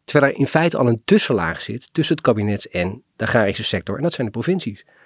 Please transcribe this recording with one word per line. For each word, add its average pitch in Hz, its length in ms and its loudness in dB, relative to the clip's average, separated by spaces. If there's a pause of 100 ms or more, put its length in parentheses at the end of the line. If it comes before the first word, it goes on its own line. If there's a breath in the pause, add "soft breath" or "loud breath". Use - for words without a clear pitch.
Terwijl 139 280 2
er - 60 -10
in 135 80 2
feite 160 300 2
al 127 120 2
een 113 160 0
tussenlaag 98 580 2
zit - 320 -10
tussen 160 220 0
het - 80 -8
kabinet 104 440 0
en 90 340 -4 (140)
de 117 80 -6
agrarische 107 400 0
sector. 98 320 -4
En 135 60 -6
dat - 100 0
zijn 123 140 -4
de 104 60 -6
provincies. 120 540 -4 (200 soft breath)